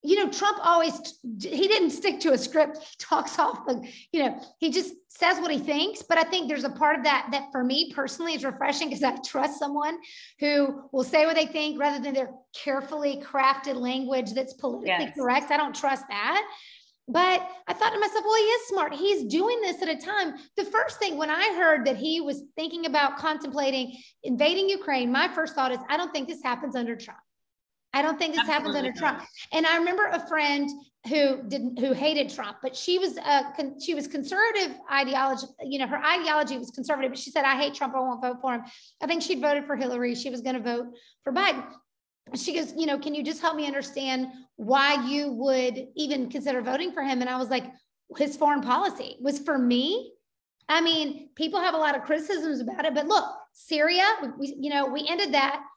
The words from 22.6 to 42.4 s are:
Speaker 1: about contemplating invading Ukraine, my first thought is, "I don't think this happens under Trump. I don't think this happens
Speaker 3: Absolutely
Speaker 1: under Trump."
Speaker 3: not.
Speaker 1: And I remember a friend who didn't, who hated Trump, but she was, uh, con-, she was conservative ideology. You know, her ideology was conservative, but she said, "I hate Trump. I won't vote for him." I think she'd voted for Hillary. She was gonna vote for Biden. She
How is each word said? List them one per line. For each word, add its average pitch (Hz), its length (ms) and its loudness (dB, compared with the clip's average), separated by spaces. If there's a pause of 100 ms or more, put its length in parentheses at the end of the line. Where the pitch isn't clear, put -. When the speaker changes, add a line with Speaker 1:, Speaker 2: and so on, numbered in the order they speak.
Speaker 1:
about 285 320 2
contemplating 269 760 -2 (260)
invading 320 480 2
Ukraine, 277 420 0
my 302 160 4
first 311 260 -2
thought 262 180 2
is, 247 60 -4 (100)
"I 294 100 0
don't 349 160 -4
think 277 140 -4
this 320 140 -10
happens 247 320 -4
under 233 220 -2
Trump. - 240 -18 (720)
I 277 100 2
don't 302 160 0
think 320 160 -2
this - 120 0
happens 302 280 0
Speaker 3:
Absolutely 262 140 0
Speaker 1:
under 247 100 -8
Trump." 302 200 0
Speaker 3:
not. - 100 -14 (240)
Speaker 1:
And 320 140 2
I 330 100 4
remember 359 300 2
a 339 200 -2
friend 285 440 0 (360)
who 269 360 4
didn't, 247 360 -4
who 262 140 2
hated 294 380 2
Trump, 214 320 -8
but 262 120 -6
she 359 240 0
was, 359 200 0
uh, 285 360 2
con-, 277 240 -6
she 330 160 -2
was 294 140 -4
conservative 370 640 0 (160)
ideology. 269 560 0 (160)
You 269 180 -4
know, 262 60 0
her 294 160 -2
ideology 302 540 2
was 240 140 -10
conservative, 269 400 -2
but 262 80 -10
she - 120 -12
said, 294 140 0
"I 269 140 6
hate 285 160 0
Trump. 269 200 -4
I 269 60 0
won't 247 220 -4
vote 247 180 -4
for 254 140 -2
him." 233 100 -6 (380)
I 311 40 -4
think 330 140 0
she'd 277 220 -2
voted 285 240 2
for 285 100 -2
Hillary. 247 380 -2
She 247 160 -6
was 247 100 -6
gonna 254 200 -2
vote 240 260 -4 (360)
for 262 120 -4
Biden. 349 320 2 (680)
She 285 180 -4